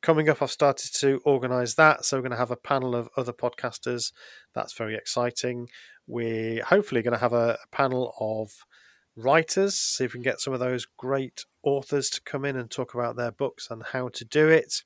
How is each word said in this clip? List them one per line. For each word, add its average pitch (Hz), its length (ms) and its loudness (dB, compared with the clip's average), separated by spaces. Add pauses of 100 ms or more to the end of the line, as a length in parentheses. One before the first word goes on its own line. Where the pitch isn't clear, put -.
coming 156 260 2
up. 147 140 2
I've 135 80 -2
started - 460 2
to 139 280 2
organise 127 500 2
that. 156 300 6
So 139 140 0
we're 127 60 -2
gonna 123 120 -4
have 120 140 0
a 123 60 -4
panel 127 380 0
of 117 220 -2
other 123 160 -4
podcasters. 120 800 -6 (420)
That's - 200 -6
very 110 220 -6
exciting. 120 720 -4 (360)
We're 113 560 -4
hopefully 190 380 2
gonna 117 180 0
have 117 140 2
a, 117 300 2
a - 120 -20
panel 127 460 0
of 110 460 -6 (500)
writers, 160 600 2
see - 280 -2
if 120 80 -4
we 127 60 -10
can 123 60 -10
get 131 160 0
some 135 120 -4
of 127 80 -2
those 127 260 -2 (120)
great 135 460 -4 (180)
authors 139 480 0
to - 120 -6
come 135 220 -6
in 139 120 -2
and 120 140 -6
talk - 220 -6
about 120 240 -2
their 120 160 -2
books - 380 -6
and 113 120 -12 (100)
how 127 180 -4
to - 160 -12
do 156 220 4
it. - 380 4